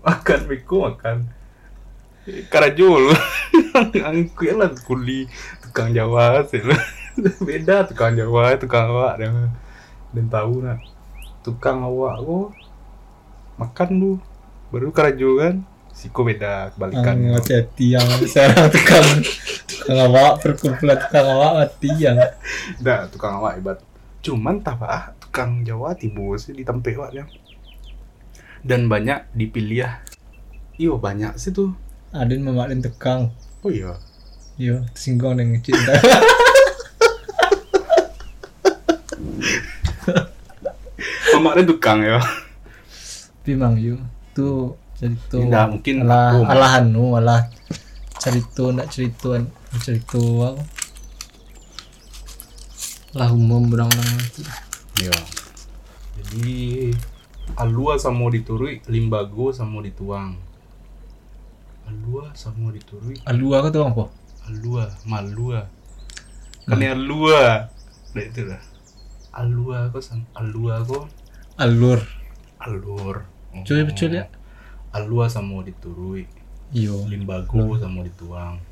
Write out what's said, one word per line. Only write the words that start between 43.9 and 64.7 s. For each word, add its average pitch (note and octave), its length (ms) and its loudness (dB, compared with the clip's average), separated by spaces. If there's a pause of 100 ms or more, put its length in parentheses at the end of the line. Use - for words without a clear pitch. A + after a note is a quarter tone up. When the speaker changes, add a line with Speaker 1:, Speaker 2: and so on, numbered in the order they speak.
Speaker 2:
tuh C3+ 440 -4 (160)
cerita. A#2 460 -6
Speaker 1:
Nggak, A#2+ 320 4
mungkin A2 240 -4 (100)
Speaker 2:
alah, A#2+ 260 6
Speaker 1:
aku, A#2+ 160 6
Speaker 2:
alah C3 300 6
anu, A#2 280 4 (100)
alah A#2 260 4 (800)
cerita, B2+ 500 -2
ndak B2+ 220 -4
cerita, B2 500 -4 (380)
cerita A#2 200 -4
aku. A#2 460 0 (2750)
Lah B2+ 180 0
umum A#2+ 360 4
orang-orang A#2 540 0
itu. B2 220 -10 (580)
Speaker 1:
Iya. F#2 160 -2 (1040)
Jadi, A2+ 340 -6 (1040)
alua B2 400 -2
samo A#2+ 320 -2
diturui, A#2 560 -4
limbago A2+ 680 -2
samo A2 300 -8
dituang. G2 560 -10 (1500)
Alua A#2+ 460 -10
samo A2+ 380 -10
diturui. G#2+ 540 -14
Speaker 2:
Alua C3+ 400 2
kau D#3 80 0
tahu D3+ 140 2
apa? A#2 180 -2 (420)
Speaker 1:
Alua, A2+ 380 -6 (180)